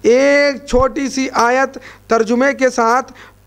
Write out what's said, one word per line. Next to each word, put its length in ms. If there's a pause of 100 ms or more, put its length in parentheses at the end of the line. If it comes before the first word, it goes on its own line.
एक 640
छोटी 400
सी 200
आयत 500 (320)
तर्जुमे 440
के 160
साथ 320 (440)